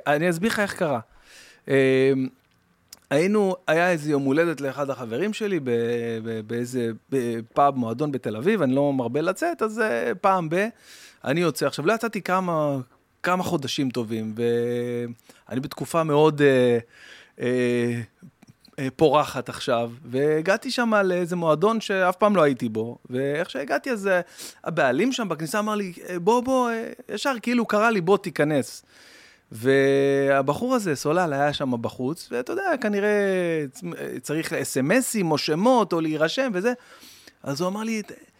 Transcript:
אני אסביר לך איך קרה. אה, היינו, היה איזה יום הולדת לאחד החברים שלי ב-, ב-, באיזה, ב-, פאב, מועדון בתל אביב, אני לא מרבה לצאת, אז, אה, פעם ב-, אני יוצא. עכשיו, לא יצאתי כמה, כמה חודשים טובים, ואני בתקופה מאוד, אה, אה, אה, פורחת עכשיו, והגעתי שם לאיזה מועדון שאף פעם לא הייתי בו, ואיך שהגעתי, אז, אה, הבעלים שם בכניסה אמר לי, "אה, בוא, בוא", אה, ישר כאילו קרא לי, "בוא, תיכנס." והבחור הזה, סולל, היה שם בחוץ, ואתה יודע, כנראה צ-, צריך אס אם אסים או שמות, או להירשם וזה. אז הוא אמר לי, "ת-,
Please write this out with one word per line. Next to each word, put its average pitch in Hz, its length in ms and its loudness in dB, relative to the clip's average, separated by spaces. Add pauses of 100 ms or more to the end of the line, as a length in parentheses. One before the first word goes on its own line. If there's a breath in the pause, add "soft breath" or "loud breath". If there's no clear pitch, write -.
אני 151 220 2
אסביר 175 220 -2
לך - 80 -2
איך 202 140 -2
קרה. 143 260 -2 (720 loud breath)
אה, 135 420 4 (960)
היינו, 190 460 2 (120)
היה 170 240 4
איזה 151 200 -2
יום 139 120 2
הולדת 151 380 2
לאחד 135 280 -4
החברים 127 440 -4
שלי 202 260 -2
ב-, 127 100 -4 (540)
ב-, 113 240 -6
באיזה, 120 440 -2 (200)
ב-, 135 60 0 (360)
פאב, 143 220 4
מועדון 123 360 -2
בתל 123 240 -4
אביב, 180 260 0
אני 131 140 2
לא 143 180 2
מרבה 127 280 -2
לצאת, 196 400 -2
אז, 220 180 -2
אה, 123 320 0 (100)
פעם 185 280 2
ב-, 190 180 0 (580 loud breath)
אני 147 160 0
יוצא. 156 260 0
עכשיו, 139 180 -4
לא 208 80 4
יצאתי 220 280 -4
כמה, 165 560 0 (460)
כמה 180 200 0
חודשים 139 460 -2
טובים, 110 460 -4
ואני 120 1200 -4
בתקופה 147 440 -2
מאוד, 151 380 4
אה, 127 360 6 (640 loud breath)
אה, 120 600 0 (760)
אה, 135 160 -4
פורחת 139 540 2
עכשיו, 120 420 -2 (140)
והגעתי 156 680 0
שם 233 220 0 (100)
לאיזה 180 320 0
מועדון 170 460 2
שאף 185 340 0
פעם 208 200 4
לא 170 60 6
הייתי 131 280 2
בו, 113 280 -6 (120)
ואיך 139 400 -4
שהגעתי, 277 420 -4
אז, 196 160 -4
אה, 185 120 4 (440 loud breath)
הבעלים 156 480 2
שם 220 180 -4
בכניסה 160 300 -4
אמר 214 160 -2
לי, 196 180 -4 (160)
"אה, 180 100 -6
בוא, 226 240 4
בוא", 254 280 2
אה, 226 180 -6 (200)
ישר 269 320 -2
כאילו 240 240 0
קרא 208 240 4
לי, 208 120 2
"בוא, 185 160 4
תיכנס." 151 680 -2 (680 loud breath)
והבחור 139 1200 2
הזה, 190 200 0
סולל, 160 380 0
היה 143 200 2
שם 139 180 -4 (100)
בחוץ, 131 500 -6
ואתה 240 200 -4
יודע, 349 300 -2
כנראה 208 280 0 (640)
צ-, - 100 -20 (400)
צריך 156 320 -4
אס 139 240 -4
אם 135 140 2
אסים 214 400 0
או 147 60 4
שמות, 196 560 2
או 165 80 2
להירשם 160 520 0
וזה. 208 200 0 (720 loud breath)
אז 139 180 -4
הוא 180 80 -2
אמר 208 140 -6
לי, 220 180 -4
"ת-, - 100 -14 (280)